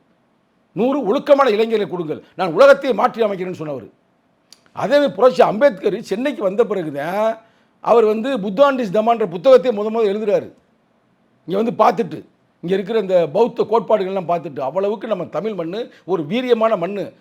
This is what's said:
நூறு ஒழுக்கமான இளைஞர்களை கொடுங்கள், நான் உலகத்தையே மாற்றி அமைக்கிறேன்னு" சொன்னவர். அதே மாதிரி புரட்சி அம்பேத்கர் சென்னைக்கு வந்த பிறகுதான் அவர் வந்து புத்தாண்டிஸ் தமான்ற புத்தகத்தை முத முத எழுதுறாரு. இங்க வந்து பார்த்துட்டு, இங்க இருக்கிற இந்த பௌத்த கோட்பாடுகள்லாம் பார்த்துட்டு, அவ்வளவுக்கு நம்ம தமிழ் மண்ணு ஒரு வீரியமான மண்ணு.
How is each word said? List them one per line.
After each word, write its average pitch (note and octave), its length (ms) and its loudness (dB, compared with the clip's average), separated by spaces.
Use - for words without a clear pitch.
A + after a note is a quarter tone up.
நூறு C4 320 -2
ஒழுக்கமான C#4 460 4
இளைஞர்களை G#3+ 400 0
கொடுங்கள், D#3+ 320 -6
நான் F3 160 -2
உலகத்தையே C#4 420 4
மாற்றி A3 280 0
அமைக்கிறேன்னு" F#3 300 -4
சொன்னவர். D3 360 -10
அதே G3+ 220 -2
மாதிரி C#4+ 180 2
புரட்சி A#3+ 300 4
அம்பேத்கர் G#3+ 580 2
சென்னைக்கு B3 420 -4
வந்த A#3 220 0
பிறகுதான் F#3+ 760 -4
அவர் A3+ 240 4
வந்து A3+ 340 -2
புத்தாண்டிஸ் G#3+ 560 0
தமான்ற A3 320 0
புத்தகத்தை A#3+ 520 4
முத G#3 120 -2
முத A3 220 0
எழுதுறாரு. G3 380 -2
இங்க G3 160 -2
வந்து A#3 80 -2
பார்த்துட்டு, F#3 540 0
இங்க F3 140 -2
இருக்கிற G#3 240 -2
இந்த F3+ 340 2
பௌத்த A#3 300 0
கோட்பாடுகள்லாம் G3 680 0
பார்த்துட்டு, E3 320 -4
அவ்வளவுக்கு G3 460 -2
நம்ம F#3+ 180 -4
தமிழ் F3+ 300 -6
மண்ணு F#3 360 -8
ஒரு E3+ 180 -2
வீரியமான A3 560 0
மண்ணு. F3+ 420 -6